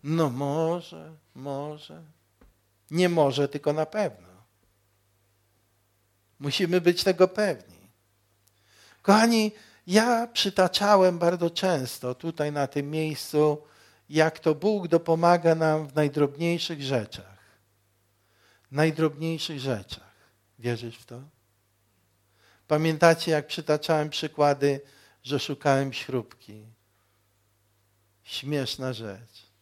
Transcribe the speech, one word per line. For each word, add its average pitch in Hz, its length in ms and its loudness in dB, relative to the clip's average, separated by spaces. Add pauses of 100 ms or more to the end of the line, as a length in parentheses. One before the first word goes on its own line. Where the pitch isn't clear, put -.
No 151 280 0
może, 160 840 -6 (200)
może. 151 680 -12 (880)
Nie 175 180 2
może, 143 400 2
tylko 147 240 -4
na 156 140 -2
pewno. - 420 -6 (2000)
Musimy 170 400 0
być 170 240 2
tego 185 240 6
pewni. - 500 -4 (1200)
Kochani, 220 500 4 (340)
ja 226 400 2
przytaczałem 190 920 2
bardzo 170 320 0
często 131 640 -4
tutaj 151 380 -6
na 143 140 -2
tym 143 240 -6
miejscu, 151 720 -2 (460)
jak 156 300 2
to 156 160 0
Bóg 185 340 -2
dopomaga 165 680 4
nam 156 320 0
w 135 80 -18
najdrobniejszych 151 880 -2
rzeczach. 110 560 -6 (1300)
Najdrobniejszych 156 880 -2
rzeczach. 123 480 -6 (500)
Wierzysz 117 400 -8
w - 60 -20
to? 123 160 -18 (1500)
Pamiętacie, 160 600 2
jak 151 160 0
przytaczałem 151 640 -2
przykłady, 143 680 0 (420)
że 131 180 -4
szukałem 139 520 0
śrubki? 107 760 -10 (1600)
Śmieszna 131 680 -6
rzecz. 110 560 -16 (140)